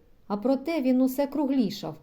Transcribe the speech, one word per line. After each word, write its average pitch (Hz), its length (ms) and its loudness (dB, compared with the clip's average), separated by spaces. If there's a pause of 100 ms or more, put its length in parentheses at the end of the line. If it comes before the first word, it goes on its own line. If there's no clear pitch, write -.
(260)
а 208 100 -4
проте 269 460 0
він 254 180 4
усе 262 260 2
круглішав, 262 760 -2